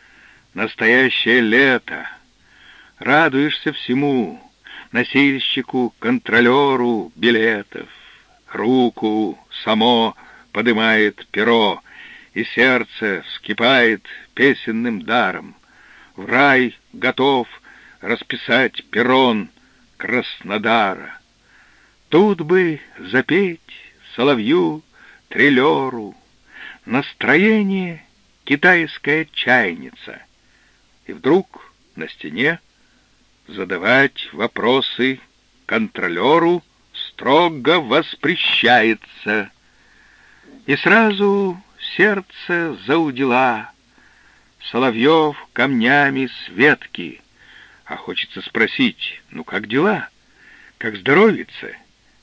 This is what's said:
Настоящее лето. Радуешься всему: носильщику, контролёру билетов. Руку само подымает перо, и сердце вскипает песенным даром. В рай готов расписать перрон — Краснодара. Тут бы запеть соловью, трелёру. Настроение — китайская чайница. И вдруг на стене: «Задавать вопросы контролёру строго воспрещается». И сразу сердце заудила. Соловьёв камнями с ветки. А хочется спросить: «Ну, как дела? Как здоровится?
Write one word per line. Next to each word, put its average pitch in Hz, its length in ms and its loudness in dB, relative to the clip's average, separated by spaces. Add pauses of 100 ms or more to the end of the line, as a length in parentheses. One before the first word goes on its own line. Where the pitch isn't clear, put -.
(560)
Настоящее 117 840 2
лето. 117 720 0 (880)
Радуешься 147 760 0
всему: 127 720 -2 (500)
носильщику, 127 1040 -2
контролёру 120 1160 2
билетов. 113 760 -2 (640)
Руку 110 840 0 (240)
само 113 540 2 (360)
подымает 110 760 0
перо, 107 520 0 (540)
и 110 100 -4
сердце 113 840 -2
вскипает 117 760 0 (300)
песенным 113 680 -2
даром. 92 520 -4 (640)
В 95 100 -14
рай 127 500 2 (160)
готов 131 560 0 (520)
расписать 117 840 -2
перрон — 117 640 2 (480)
Краснодара. 107 1200 -4 (880)
Тут 190 320 4
бы 170 400 0 (180)
запеть 160 600 -2 (560)
соловью, 147 680 0 (460)
трелёру. 131 880 0 (680)
Настроение — 180 1200 0 (400)
китайская 156 880 0
чайница. 98 880 -4 (840)
И - 60 -14
вдруг - 600 -2 (220)
на 80 140 -12
стене: 117 500 -4 (880)
«Задавать 98 840 -2
вопросы 123 880 -2 (460)
контролёру 113 960 0 (280)
строго 156 880 0
воспрещается». 113 1700 -2 (1160)
И 139 100 0
сразу 196 840 2 (360)
сердце 175 800 -2 (100)
заудила. 127 840 0 (1000)
Соловьёв 135 680 2 (160)
камнями 135 760 2
с - 220 -14
ветки. 90 720 0 (640)
А 78 120 -12
хочется - 460 -10
спросить: - 800 -4 (100)
«Ну, 80 120 -14
как 104 240 -10
дела? 156 420 -2 (680)
Как 107 180 -8
здоровится? 156 760 0 (500)